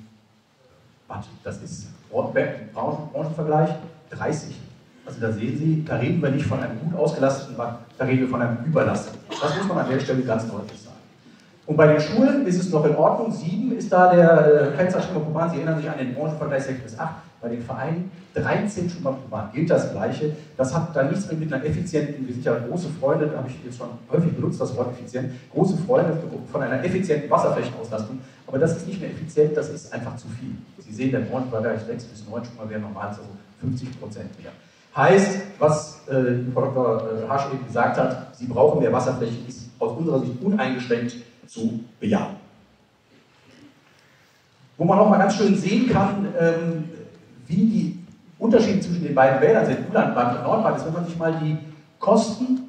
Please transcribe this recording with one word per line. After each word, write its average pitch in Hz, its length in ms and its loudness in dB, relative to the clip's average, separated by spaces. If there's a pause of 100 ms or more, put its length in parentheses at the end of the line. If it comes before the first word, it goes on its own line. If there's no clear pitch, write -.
(1080)
Bad. - 160 -10 (180)
Das - 200 -10
ist - 260 -12 (220)
Bran-, 113 220 -2
Bran-, - 800 -4
Branchenvergleich 156 580 0 (400)
dreißig. - 500 -8 (460)
Also - 140 -14
da 110 120 -2
sehen 113 260 -4
Sie, 156 280 0
da - 100 -4
reden 165 240 0
wir 139 100 0
nicht 135 140 0
von - 160 -2
einem - 200 -6
gut - 180 -4
ausgelasteten 131 580 0
Bad, 117 220 -8 (180)
da 131 80 -4
reden 127 160 2
wir 127 80 0
von 123 140 -2
einem 117 240 0
überlasteten. - 540 0 (200)
Das 151 160 0
muss 196 120 -2
man 170 100 0
an 127 120 -2
der 139 100 2
Stelle 131 220 0
ganz 110 280 -2
deutlich - 320 -10
sagen. - 140 -20 (680)
Und 151 120 -2
bei 156 100 10
den 151 140 6
Schulen 269 460 4
ist 175 140 2
es - 100 -2
noch 151 140 4
in 147 100 4
Ordnung, 220 380 2
sieben 214 440 -2
ist 208 140 -6
da 180 240 8
der, 151 580 8
äh, - 40 -6
Kennzahl 180 260 2
Schwimmer 170 180 -4
pro 151 100 -4
Bahn. 165 200 0
Sie - 60 -4
erinnern 160 220 -2
sich 151 120 -4
an 147 60 -6
den 123 180 -4
Branchenvergleich 143 500 -4
sechs 127 180 -6
bis - 160 -14
acht. 160 160 -6 (260)
Bei 117 80 -8
den 120 140 -6
Vereinen 147 480 -6 (240)
dreizehn 190 560 -2
Schwimmer 135 220 -4
pro - 180 -12
Bahn. - 220 -6
Gilt - 180 -2
das - 220 2
Gleiche. 156 420 -4 (220)
Das 131 180 -2
hat - 220 -2
dann 165 120 2
nichts 196 200 -4
mehr 160 80 -6
mit 156 160 -4
einer 127 120 -4
effizienten, 151 600 -4
wir 120 80 -8
sind - 100 -8
ja 120 100 2
große 123 340 -4 (120)
Freunde, 151 280 0
da 131 100 -6
habe 123 100 -6
ich - 160 -14
jetzt 120 140 -14
schon 120 100 -12 (220)
häufig - 240 2
benutzt, - 260 -2
das - 160 -4
Wort - 160 -2
effizient, 127 380 -8 (240)
große 165 240 4
Freunde 175 420 2 (300)
von 139 120 -4
einer 131 220 -2
effizienten 180 460 0
Wasserflächenauslastung. 120 880 0 (280)
Aber 131 120 -4
das 160 180 2
ist - 120 -10
nicht - 120 -8
mehr - 100 -8
effizient, - 460 0
das - 120 -2
ist - 240 -12
einfach 120 240 -8
zu - 120 -16
viel. 123 220 -10 (280)
Sie 107 140 -18
sehen, 127 200 -2
der 107 80 0
Branchenvergleich 113 600 -4
sechs 113 220 -8
bis - 240 -18
neun - 160 -8
Schwimmer 107 240 -14
wäre 107 120 -6
normal, 101 280 -8
also 104 120 -10 (400)
fünfzig 127 400 -6
Prozent 110 300 -12 (120)
mehr. - 80 -16 (460)
Heißt, 196 460 6 (180)
was, - 480 0
äh, 123 340 2 (100)
Frau 127 100 0
Doktor 113 460 0 (200)
Hasch 139 240 0
eben 127 120 -6
gesagt 123 340 0
hat, - 380 -2
Sie 123 100 -8
brauchen 131 340 4
mehr - 120 4
Wasserfläche, 123 440 0 (100)
ist - 320 -14
aus 117 180 -2
unserer 156 220 0
Sicht 120 240 -4
uneingeschränkt 202 720 0 (320)
zu - 380 -6 (160)
bejahen. - 340 0 (2500)
Wo 160 80 0
man 190 140 6
noch 208 100 8
mal 196 100 8
ganz - 160 4
schön 190 200 4
sehen 220 340 2
kann, 196 380 2 (120)
ähm, 165 460 0 (600)
wie 170 180 -4
die - 400 0 (340)
Unterschiede 233 420 4
zwischen 170 220 -2
den 135 120 -2
beiden 135 260 6
Bädern 151 240 6
sind, - 240 -2
Ulandbad 123 480 2
und - 60 -6
Nordbad, 214 340 2
ist, 131 100 -6
wenn 165 60 -4
man 170 140 -4
sich - 100 -8
mal 160 260 0
die 156 140 0 (420)
Kosten 240 720 2